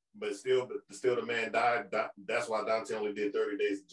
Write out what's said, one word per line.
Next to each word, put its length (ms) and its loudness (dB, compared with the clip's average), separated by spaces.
but 160 -2
still, 320 2
but 280 -10
still 200 2
the 100 0
man 260 -2
died. 400 2
That, 180 0
that's 240 0
why 160 0
Dante 300 0
only 180 -2
did 200 -2
thirty 220 0
days 260 0
in 120 -20